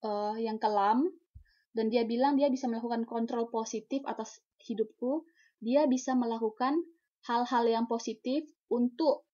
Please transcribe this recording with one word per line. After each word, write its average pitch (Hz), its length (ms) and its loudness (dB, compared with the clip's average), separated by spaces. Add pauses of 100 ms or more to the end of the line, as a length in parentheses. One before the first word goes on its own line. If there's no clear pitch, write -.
eh, 208 300 -2 (100)
yang 220 160 -4
kelam, 214 480 4 (600)
dan 220 160 0
dia 233 160 2
bilang 247 320 2
dia 277 160 4
bisa 254 160 -2
melakukan 226 400 -2
kontrol 233 400 -2
positif 233 560 -4
atas - 340 -8 (240)
hidupku, 247 640 -4 (340)
dia 269 300 2
bisa 254 240 0
melakukan 247 720 0 (400)
hal-hal 240 400 0
yang 226 240 2
positif 247 560 -4 (240)
untuk 247 640 0